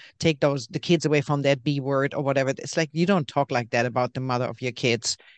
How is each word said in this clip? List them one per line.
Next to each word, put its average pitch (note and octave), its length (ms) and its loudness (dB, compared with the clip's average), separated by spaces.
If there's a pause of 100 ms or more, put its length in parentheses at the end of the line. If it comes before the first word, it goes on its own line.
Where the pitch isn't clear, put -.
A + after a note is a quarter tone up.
(180)
take D#3+ 220 0
those, C#3 280 0
the - 120 -6
kids E3+ 240 2
away D3 160 4
from C#3+ 220 -2
that C#3 200 2
B C#3+ 160 0
word," C3+ 360 -2
or D3 80 -4
whatever. C3+ 280 2
It's - 260 -8
like, D#3+ 160 0
you E3 120 0
don't F3+ 240 2
talk C#3+ 220 -2
like A#2+ 200 -2
that A#2+ 140 2
about B2 300 -2
the C3 60 -6
mother B2+ 260 -2
of A2+ 160 -10
your B2+ 100 -4
kids. A#2 460 -2 (200)